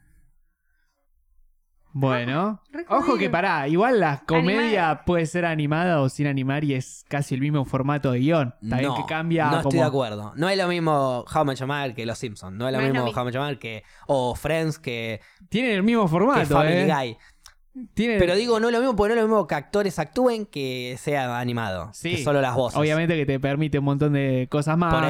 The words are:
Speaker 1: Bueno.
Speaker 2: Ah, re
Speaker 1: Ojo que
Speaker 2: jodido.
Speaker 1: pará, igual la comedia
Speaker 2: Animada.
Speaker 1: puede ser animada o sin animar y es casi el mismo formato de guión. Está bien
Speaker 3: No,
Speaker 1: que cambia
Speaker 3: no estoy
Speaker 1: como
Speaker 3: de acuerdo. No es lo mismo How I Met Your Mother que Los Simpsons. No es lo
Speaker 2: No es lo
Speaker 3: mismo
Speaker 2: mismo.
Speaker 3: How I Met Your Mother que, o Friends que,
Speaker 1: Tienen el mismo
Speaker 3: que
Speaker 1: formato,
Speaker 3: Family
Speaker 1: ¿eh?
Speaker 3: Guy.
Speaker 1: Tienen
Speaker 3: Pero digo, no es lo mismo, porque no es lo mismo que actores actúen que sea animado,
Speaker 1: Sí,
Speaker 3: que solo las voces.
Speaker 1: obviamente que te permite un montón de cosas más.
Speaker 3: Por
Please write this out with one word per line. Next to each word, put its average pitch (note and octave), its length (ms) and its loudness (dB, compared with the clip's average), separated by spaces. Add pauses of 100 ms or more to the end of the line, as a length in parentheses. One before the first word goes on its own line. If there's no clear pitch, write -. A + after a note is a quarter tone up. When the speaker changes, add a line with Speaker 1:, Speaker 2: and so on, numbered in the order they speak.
(1900)
Speaker 1:
Bueno. C3+ 720 -2
Speaker 2:
Ah, - 80 -20
re E4+ 160 -12
Speaker 1:
Ojo C#4+ 140 2
que F4 100 0
Speaker 2:
jodido. C#4+ 200 0
Speaker 1:
pará, E3+ 360 0
igual G#3 320 4
la D3+ 260 0
comedia E3+ 360 2 (300)
Speaker 2:
Animada. - 120 -6
Speaker 1:
puede E3+ 220 0
ser F3 200 -2
animada D#3+ 540 0
o C3+ 80 2
sin C#3+ 180 -2
animar C#3 380 -2
y C#3+ 100 0
es - 360 -6
casi C#3+ 260 -2
el B2+ 60 -2
mismo D3 240 0
formato C#3 480 -2
de B2 60 0
guión. C#3 420 2
Está A2 160 -2
bien C3+ 140 0
Speaker 3:
No, B2 40 -2
Speaker 1:
que - 100 -4
cambia D#3+ 420 0
Speaker 3:
no D3 100 2
estoy C#3+ 140 0
Speaker 1:
como E3 100 4
Speaker 3:
de D#3 80 4
acuerdo. G#2+ 480 -4
No D#3 100 0
es G3 100 0
lo F3+ 120 0
mismo D3 640 0
How D#3 80 2
I D3+ 60 2
Met C3+ 100 -2
Your C3 100 -6
Mother C#3 260 -4
que A#2 120 -8
Los A2+ 120 -6
Simpsons. G2+ 400 -12
No A#2+ 120 -4
es - 20 -2
lo C3 80 -2
Speaker 2:
No C3 60 0
es - 20 2
lo C3+ 60 2
Speaker 3:
mismo C3 140 0
Speaker 2:
mismo. A2+ 120 -4
Speaker 3:
How B2 40 0
I - 20 -4
Met B2 80 -6
Your C3 100 -2
Mother C#3+ 160 -6
que, A2 240 -12 (240)
o B2 280 0
Friends D#3 440 -2
que, A2+ 400 -6 (300)
Speaker 1:
Tienen A#3+ 240 0
el F#3+ 100 0
mismo A3+ 200 4
Speaker 3:
que E3+ 80 2
Speaker 1:
formato, F#3 440 4
Speaker 3:
Family D#3 220 4
Speaker 1:
¿eh? F#3 160 4
Speaker 3:
Guy. B2+ 240 -2 (760)
Speaker 1:
Tienen A3 260 0
Speaker 3:
Pero F3 160 4
digo, A3+ 260 2
no A#3 80 2
es A#3+ 40 0
lo A#3 60 2
mismo, B3+ 160 2
porque G#3 200 2
no A#3 60 2
es A3 60 2
lo - 80 -
mismo F#3+ 120 2
que E3+ 80 -2
actores F#3+ 440 -2
actúen A3+ 460 0
que B2+ 520 -6
sea B2+ 420 -2
animado, A2+ 540 -4
Speaker 1:
Sí, E3+ 220 -6
Speaker 3:
que D#3 80 -2
solo C#3+ 160 2
las B2+ 160 0
voces. B2+ 240 0
Speaker 1:
obviamente D#3+ 380 2
que D3 80 0
te C3+ 160 0
permite C#3+ 380 0
un C#3 60 0
montón C#3+ 280 2
de C3 360 0
cosas D3+ 280 0
más. E3+ 160 2
Speaker 3:
Por D#3+ 160 2